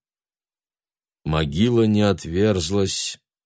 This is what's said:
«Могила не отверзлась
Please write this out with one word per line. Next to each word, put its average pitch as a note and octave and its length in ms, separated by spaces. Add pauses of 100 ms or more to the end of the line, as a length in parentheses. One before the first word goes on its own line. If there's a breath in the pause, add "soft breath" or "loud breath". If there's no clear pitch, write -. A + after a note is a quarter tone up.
(1200)
«Могила D#2+ 600
не G#2+ 180
отверзлась F#2+ 1160 (260)